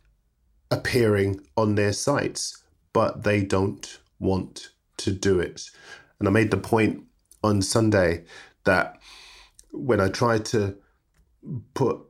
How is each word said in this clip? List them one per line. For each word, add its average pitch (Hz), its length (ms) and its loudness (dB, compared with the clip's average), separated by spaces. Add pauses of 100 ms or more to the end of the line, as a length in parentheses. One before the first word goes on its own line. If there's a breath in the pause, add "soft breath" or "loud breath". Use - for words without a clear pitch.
(720 soft breath)
appearing 101 720 2 (160)
on 107 180 2
their 101 180 2
sites, - 720 -4 (300)
but 107 320 0
they 104 180 2
don't 98 560 -2 (220)
want 92 500 -4 (280)
to - 120 -4
do 92 300 0
it. - 280 -8 (500 loud breath)
And 101 100 0
I - 20 4
made 110 220 4
the - 40 0
point 107 480 0 (380)
on 104 180 2
Sunday 95 640 2 (400 loud breath)
that - 360 2 (720 loud breath)
when 113 280 0
I 95 100 2
tried 113 360 0
to 101 300 -2 (960 soft breath)
put, 117 240 -2 (120)